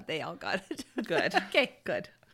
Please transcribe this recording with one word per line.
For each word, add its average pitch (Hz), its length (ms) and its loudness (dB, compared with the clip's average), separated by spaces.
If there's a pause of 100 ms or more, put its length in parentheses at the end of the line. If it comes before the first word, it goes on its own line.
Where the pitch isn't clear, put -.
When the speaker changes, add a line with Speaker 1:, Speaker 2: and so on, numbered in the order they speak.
Speaker 1:
they 156 160 -2
all 165 140 -6
got - 340 -2
it. - 140 -8 (100)
<laughs> 233 120 -4
Speaker 2:
Good. - 280 2
Speaker 1:
Okay. 269 380 2 (100)
Speaker 2:
Good. - 260 -2 (260)